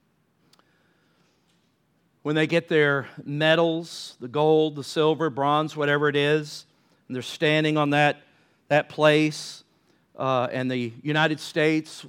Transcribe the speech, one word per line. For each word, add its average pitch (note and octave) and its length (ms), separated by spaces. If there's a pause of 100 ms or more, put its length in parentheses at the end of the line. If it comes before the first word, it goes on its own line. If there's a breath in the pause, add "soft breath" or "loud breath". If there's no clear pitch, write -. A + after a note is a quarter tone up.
(2250)
when D3 120
they D#3 120
get E3 220
their C#3+ 400 (160)
medals, E3 960
the B2 80
gold, D#3 480
the C#3 80
silver, D#3 460
bronze, D3 460
whatever D3 320
it C#3+ 80
is, D3 480 (440)
and B2+ 80
they're B2 60
standing D#3 540
on D3 140
that, D3 320 (460)
that D3 200
place, D3+ 760 (520)
uh, B2+ 360
and B2+ 180
the B2 220 (100)
United D#3 380
States D#3 680